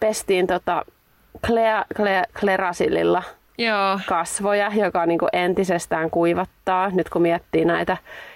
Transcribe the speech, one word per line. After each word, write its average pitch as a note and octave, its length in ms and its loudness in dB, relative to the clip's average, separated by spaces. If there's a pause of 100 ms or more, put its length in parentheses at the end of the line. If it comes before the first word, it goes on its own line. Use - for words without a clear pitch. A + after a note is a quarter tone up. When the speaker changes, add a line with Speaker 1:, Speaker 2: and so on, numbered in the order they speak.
Speaker 1:
pestiin G3+ 460 0
tota F3+ 380 -2 (640)
Clea-, A3+ 380 2 (120)
Clea-, G3 300 0 (140)
Cleracillilla F3+ 840 0 (360)
Speaker 2:
Joo. G3 500 0
Speaker 1:
kasvoja, G3+ 680 0
joka F#3 320 2
niinku E3+ 260 2
entisestään F3 760 0
kuivattaa, F#3 800 0
nyt F3+ 180 0
kun E3+ 140 0
miettii E3+ 420 0
näitä E3+ 320 0 (400)